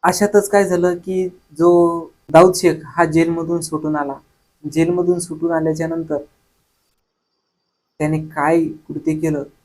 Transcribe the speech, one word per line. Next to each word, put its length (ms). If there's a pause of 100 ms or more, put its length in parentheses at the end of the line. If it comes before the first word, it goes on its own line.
अशातच 460
काय 180
झालं 280
की 340
जो 720 (280)
दाऊद 260
शेख 200 (100)
हा 200
जेलमधून 560
सुटून 340
आला. 200 (580)
जेलमधून 460
सुटून 320
आल्याच्या 360
नंतर 300 (1800)
त्याने 200
काय 460
कृत्य 480
केलं 300 (220)